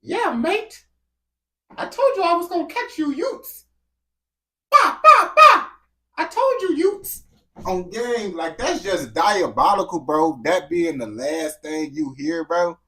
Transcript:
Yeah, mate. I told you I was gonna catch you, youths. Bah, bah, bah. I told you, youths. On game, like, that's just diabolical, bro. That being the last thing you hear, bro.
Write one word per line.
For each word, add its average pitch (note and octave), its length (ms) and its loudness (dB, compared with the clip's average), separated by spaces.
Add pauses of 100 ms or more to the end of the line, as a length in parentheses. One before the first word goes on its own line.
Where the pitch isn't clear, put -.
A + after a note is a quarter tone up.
Yeah, G#4+ 300 -4
mate. E4 520 -4 (920)
I - 100 -8
told C5 300 0
you G4 60 -2
I E4+ 120 2
was F4 140 -2
gonna F4 180 -4
catch - 320 -8
you, D4+ 140 -4
youths. - 520 -8 (1040)
Bah, - 320 4
bah, - 320 8
bah. D5+ 360 8 (460)
I D#4 100 -2
told C5 360 0
you, F#4 140 0
youths. G4 460 -2 (420)
On F3+ 240 -4
game, G#3+ 480 -4
like, E3 220 -8
that's D4 240 -4
just D#3 320 -6
diabolical, E3+ 840 0
bro. D3+ 440 0
That F3 240 0
being E3+ 300 -2
the A#2+ 80 -6
last D3 560 -8
thing D3+ 320 -8
you C#3+ 240 -6
hear, D#3+ 260 -6
bro. E3+ 440 -2